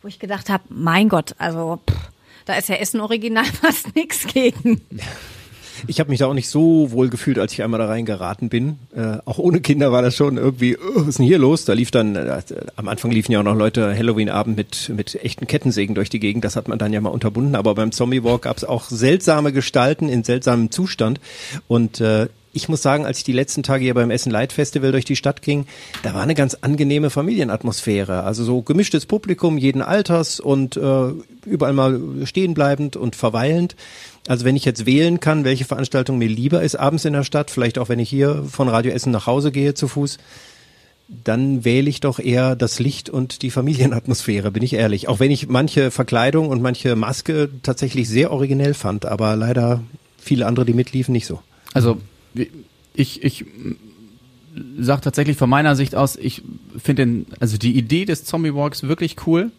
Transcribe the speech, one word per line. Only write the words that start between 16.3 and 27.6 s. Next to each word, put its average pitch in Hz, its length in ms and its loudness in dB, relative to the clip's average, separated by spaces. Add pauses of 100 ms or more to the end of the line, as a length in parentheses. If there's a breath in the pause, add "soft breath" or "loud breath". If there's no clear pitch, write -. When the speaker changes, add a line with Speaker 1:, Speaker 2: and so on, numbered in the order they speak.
Speaker 2:
Das 107 100 -4
hat 113 140 -6
man 110 100 -4
dann 107 140 -2
ja 104 80 0
mal 107 80 -2
unterbunden. 117 480 0
Aber 104 180 0
beim 110 160 0
Zombie-Walk 123 520 0
gab's 117 200 -6
auch 123 220 -4
seltsame 147 680 2
Gestalten 139 560 0
in 123 140 0
seltsamem 120 480 2
Zustand. 139 480 -2 (480 loud breath)
Und, 117 340 2
äh, 110 280 2 (240)
ich - 160 -6
muss 160 140 -2
sagen, 147 240 2
als 135 120 -4
ich - 60 -10
die 131 80 -2
letzten 135 320 -2
Tage 135 180 0
hier 127 120 0
beim 120 160 2
Essen 123 200 -2
Light 113 220 -2
Festival 135 400 0
durch 131 140 0
die 139 100 0
Stadt - 260 -2
ging, 143 240 -2 (360 loud breath)
da 107 120 -4
war 98 80 -4
eine 151 120 0
ganz 139 260 2
angenehme 147 480 2
Familienatmosphäre. 110 1160 -2